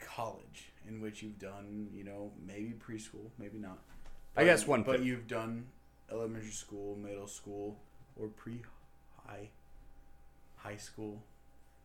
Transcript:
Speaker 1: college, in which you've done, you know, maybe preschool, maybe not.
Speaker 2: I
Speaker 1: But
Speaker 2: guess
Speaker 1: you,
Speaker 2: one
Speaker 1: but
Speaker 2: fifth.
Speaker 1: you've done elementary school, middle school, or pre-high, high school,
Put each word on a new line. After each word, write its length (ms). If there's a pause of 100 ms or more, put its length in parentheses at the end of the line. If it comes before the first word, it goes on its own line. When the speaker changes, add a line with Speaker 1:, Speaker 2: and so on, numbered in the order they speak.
Speaker 1:
college, 720 (160)
in 120
which 220
you've 160
done, 560
you 80
know, 300 (120)
maybe 280
preschool, 680
maybe 200
not. 200 (560)
Speaker 2:
I 60
Speaker 1:
But 60
Speaker 2:
guess 180
Speaker 1:
you, 60
Speaker 2:
one 120
Speaker 1:
but 140
Speaker 2:
fifth. 100
Speaker 1:
you've 220
done 380 (440)
elementary 400
school, 460
middle 320
school, 500 (380)
or 120
pre-high, 1200 (1080)
high 200
school, 460 (640)